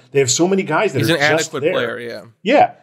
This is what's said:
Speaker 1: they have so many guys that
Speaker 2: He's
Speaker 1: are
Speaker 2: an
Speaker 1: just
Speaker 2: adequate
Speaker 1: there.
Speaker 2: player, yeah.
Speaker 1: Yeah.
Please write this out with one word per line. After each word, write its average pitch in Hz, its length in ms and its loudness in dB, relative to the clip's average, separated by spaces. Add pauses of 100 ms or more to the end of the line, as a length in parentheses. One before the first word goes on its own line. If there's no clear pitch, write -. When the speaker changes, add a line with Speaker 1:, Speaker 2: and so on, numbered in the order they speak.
(100)
Speaker 1:
they 139 80 0
have 135 120 2
so 170 180 2
many 190 160 0
guys 165 300 -2
that 127 40 -2
Speaker 2:
He's 113 120 0
Speaker 1:
are 170 40 2
Speaker 2:
an 143 60 0
Speaker 1:
just 156 340 0
Speaker 2:
adequate 135 60 -4
Speaker 1:
there. - 120 0
Speaker 2:
player, 117 280 -4
yeah. 113 240 -12 (180)
Speaker 1:
Yeah. 240 400 2